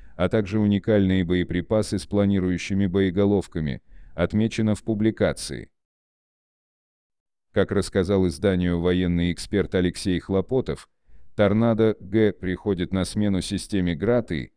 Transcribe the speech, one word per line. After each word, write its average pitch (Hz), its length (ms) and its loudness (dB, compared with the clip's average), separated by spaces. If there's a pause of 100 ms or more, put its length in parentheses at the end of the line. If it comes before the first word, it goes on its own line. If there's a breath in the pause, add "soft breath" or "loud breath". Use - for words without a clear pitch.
(160 soft breath)
а 90 120 0
также 107 320 0
уникальные 101 640 2
боеприпасы 90 760 -2
с - 60 -10
планирующими 98 840 0
боеголовками, 92 960 0 (340 soft breath)
отмечено 107 600 0
в - 80 -14
публикации. 104 840 -2 (1800)
Как 98 200 0
рассказал 95 560 2
изданию 90 520 0
военный 87 520 2
эксперт - 440 -2
Алексей 90 440 0
Хлопотов, 95 680 -4 (460)
«Торнадо 110 640 2
Г» 104 340 2
приходит 90 580 -4
на 95 140 0
смену 101 360 0
системе 90 540 -2
«Град» 117 360 -2
и 69 260 -6